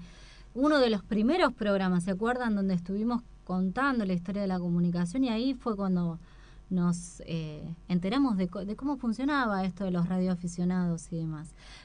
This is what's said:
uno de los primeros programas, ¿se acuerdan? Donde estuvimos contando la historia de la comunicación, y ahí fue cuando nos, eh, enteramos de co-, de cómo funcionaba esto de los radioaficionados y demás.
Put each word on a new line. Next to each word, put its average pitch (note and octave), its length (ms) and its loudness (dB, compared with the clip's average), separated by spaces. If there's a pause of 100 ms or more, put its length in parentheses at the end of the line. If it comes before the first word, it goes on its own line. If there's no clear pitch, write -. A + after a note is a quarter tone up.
(540)
uno C#4+ 260 4
de A#3+ 100 6
los G3+ 140 0
primeros C4 480 4
programas, F#3+ 500 2
¿se F#3 80 -2
acuerdan? A3+ 460 0
Donde F#3+ 180 2
estuvimos G#3 480 -2 (220)
contando G3+ 600 0
la F#3 100 0
historia F#3+ 280 -4
de G3 60 -2
la F#3 100 0
comunicación, F3 640 0
y B3+ 60 2
ahí A#3+ 260 0
fue A3+ 220 -4
cuando F3 420 0 (520)
nos, F3 540 0
eh, D#3 380 -6 (240)
enteramos G3+ 500 2
de F#3 120 2
co-, F#3 160 -8
de G#3 100 -6
cómo C4+ 220 -4
funcionaba A#3+ 680 0
esto F#3 200 -4
de F#3 80 0
los E3+ 160 2
radioaficionados F3+ 1040 0
y E3 60 -4
demás. D#3+ 360 -6 (300)